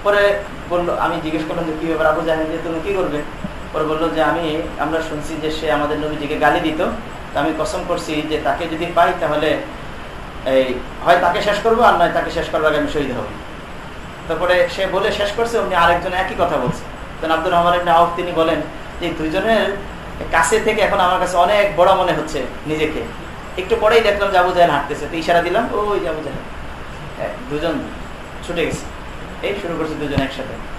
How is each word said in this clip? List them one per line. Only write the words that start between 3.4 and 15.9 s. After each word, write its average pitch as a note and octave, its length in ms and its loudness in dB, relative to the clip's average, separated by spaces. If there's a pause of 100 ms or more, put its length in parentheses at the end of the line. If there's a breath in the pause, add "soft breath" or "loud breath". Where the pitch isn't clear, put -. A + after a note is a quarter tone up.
পরে D#3 100 -2
বলল D#3 260 0
যে, D#3 140 2
আমি, D#3+ 380 0 (180)
আমরা D#3 300 0
শুনছি D3+ 320 -6
যে D#3 100 -2
সে D#3 200 -2
আমাদের D3 280 0
নবীজিকে D3+ 360 -4
গালি C#3+ 240 2
দিত, D#3+ 260 0 (480)
তা D3 60 0
আমি D#3 200 0
কসম D#3+ 280 -4
করছি D#3+ 420 -2
যে D3+ 140 -2
তাকে C#3+ 240 -2
যদি D#3+ 180 -4 (100)
পাই E3+ 240 4
তাহলে D3+ 380 2 (880)
এই C3 280 4 (320)
হয় F3 160 8
তাকে F3+ 200 2
শেষ G3+ 220 0
করবো, A3+ 200 4
আর G3+ 100 6
নয় E3+ 200 2
তাকে D#3+ 180 0
শেষ D#3+ 200 -4
করার D#3 140 0
আগে D3+ 120 4
আমি D3 160 0
শহীদ C#3 180 0
হব। A#2 120 -4 (1040)
তারপরে F3 480 4
সে F#3+ 120 0
বলে G3 240 2
শেষ G3+ 200 0
করছে, A3+ 280 0
অমনি F#3 160 0
আরেকজন F3 380 4